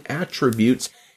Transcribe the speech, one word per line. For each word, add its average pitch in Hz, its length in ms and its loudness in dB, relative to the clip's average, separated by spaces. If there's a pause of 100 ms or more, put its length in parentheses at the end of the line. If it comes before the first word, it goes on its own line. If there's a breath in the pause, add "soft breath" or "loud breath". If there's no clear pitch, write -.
attributes 127 840 0 (280 soft breath)